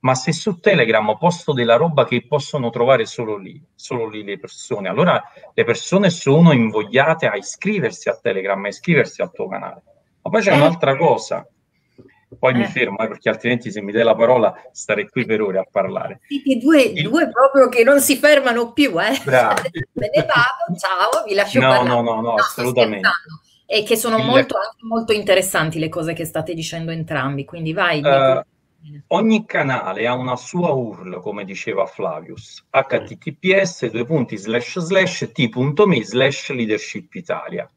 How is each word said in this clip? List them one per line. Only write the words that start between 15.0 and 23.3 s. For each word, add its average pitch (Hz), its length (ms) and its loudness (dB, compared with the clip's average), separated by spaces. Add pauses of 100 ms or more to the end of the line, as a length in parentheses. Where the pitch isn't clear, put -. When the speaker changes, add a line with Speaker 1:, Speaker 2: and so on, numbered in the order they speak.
Speaker 1:
qui 123 160 -4
per 110 160 0
ore 95 180 -2
a 95 120 -4
parlare. 92 560 -4
Speaker 2:
Siete 269 320 -2
due, 285 240 4
Speaker 1:
Il 180 260 -4
Speaker 2:
due 269 220 0
proprio 269 400 4
che 247 120 2
non 277 180 6
si 277 180 2
fermano 254 560 2
più, 220 260 2
eh. 220 240 0
Speaker 1:
Bravo. 127 300 4
Speaker 2:
<laughs> - 380 -6
Me - 220 -6
ne 302 60 6
vado, 254 580 0
ciao, 190 480 0
vi 208 60 -6
lascio 196 280 2
Speaker 1:
No, 131 80 4
Speaker 2:
parlare. 123 200 4
Speaker 1:
no, 120 140 2
no, 117 140 -2
no, 110 40 -4
Speaker 2:
No, 113 220 -2
sto - 180 -4
Speaker 1:
assolutamente. 113 480 0
Speaker 2:
scherzando. 165 340 -6 (220)